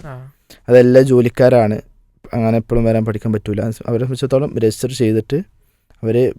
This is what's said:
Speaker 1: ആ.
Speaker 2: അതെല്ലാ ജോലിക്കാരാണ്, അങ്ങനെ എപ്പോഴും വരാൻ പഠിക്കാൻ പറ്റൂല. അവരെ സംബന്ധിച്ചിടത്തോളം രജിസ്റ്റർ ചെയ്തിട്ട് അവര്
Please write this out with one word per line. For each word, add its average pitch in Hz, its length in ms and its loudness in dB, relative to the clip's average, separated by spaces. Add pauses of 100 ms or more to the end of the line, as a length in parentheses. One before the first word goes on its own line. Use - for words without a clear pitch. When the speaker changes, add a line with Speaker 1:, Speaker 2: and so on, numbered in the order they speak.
Speaker 1:
ആ. 131 280 -18 (360)
Speaker 2:
അതെല്ലാ 123 340 6
ജോലിക്കാരാണ്, 123 800 2 (540)
അങ്ങനെ 113 220 0
എപ്പോഴും 117 280 -2
വരാൻ 113 200 0
പഠിക്കാൻ 110 280 -4
പറ്റൂല. 104 280 -4
അവരെ 110 380 -6
സംബന്ധിച്ചിടത്തോളം 131 600 -4
രജിസ്റ്റർ 113 340 -2
ചെയ്തിട്ട് 110 440 -2 (640)
അവര് 113 360 0